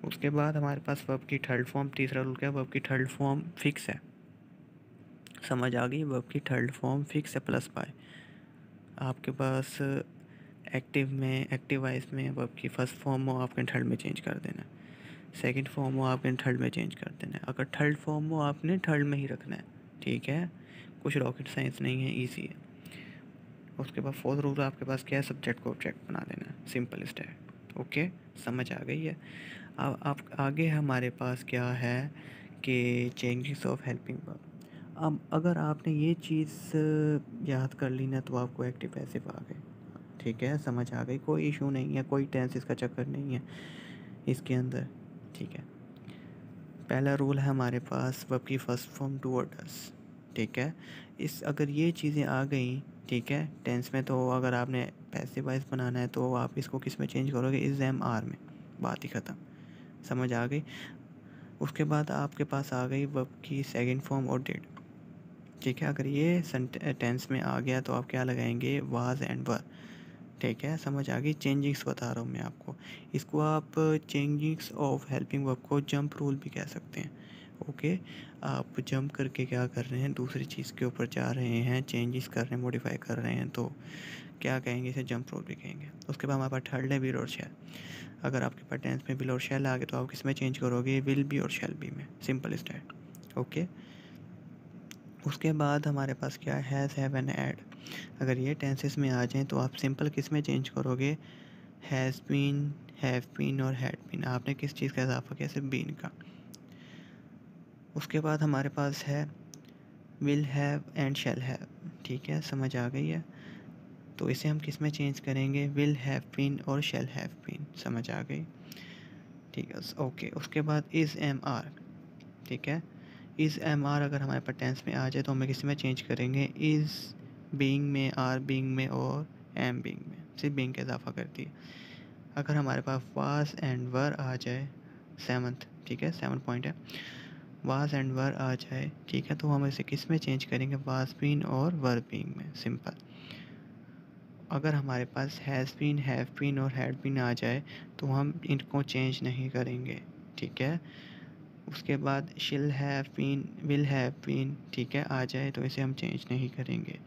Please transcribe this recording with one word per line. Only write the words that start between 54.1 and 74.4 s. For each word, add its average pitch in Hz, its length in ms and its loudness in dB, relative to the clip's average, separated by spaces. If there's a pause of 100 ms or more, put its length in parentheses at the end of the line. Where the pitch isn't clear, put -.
अगर 127 260 4
आपने 123 380 2 (200)
passive - 340 -2
voice 131 240 0
बनाना 123 280 2
है 123 100 2
तो 127 260 2
आप 123 240 2
इसको 131 200 -2
किस - 220 -4
में 143 60 2
change 135 240 2
करोगे? 131 280 4
इज, 135 220 2
M, 131 220 4
R 117 220 2
में। - 120 -4 (440)
बात - 240 0
ही - 40 -6
ख़त्म, - 260 -4 (760)
समझ 127 240 2
आ 117 140 4
गई? 143 160 0 (960)
उसके 147 240 2
बाद 151 260 4
आपके 143 340 2
पास 139 280 0
आ 127 140 2
गई 135 180 2
वर्ब 139 400 -2
की 139 180 0
second 127 400 2
form 135 260 2
और 131 140 2
डिड। - 200 -2 (1000)
ठीक 131 200 2
है, 151 60 4
अगर 143 180 0
ये 160 360 4
सेंट-, 127 420 -2
tense 127 460 0
में 131 100 2
आ 131 200 2
गया 131 200 2
तो 127 120 -2
आप 127 180 0
क्या 127 140 2
लगाएंगे? 123 560 2
was 127 380 0
and 131 260 -2
were। 120 180 2 (800)
ठीक 117 240 0
है, 156 120 0
समझ 139 340 -2
आ 123 80 2
गई? 147 140 2
Changings 143 560 2
बता 120 240 0
रहा 117 120 -2
हूँ 127 60 -4
मैं 123 100 -2
आपको। - 360 -6 (380)
इसको 151 260 2
आप 156 320 4 (260)
changings 147 720 2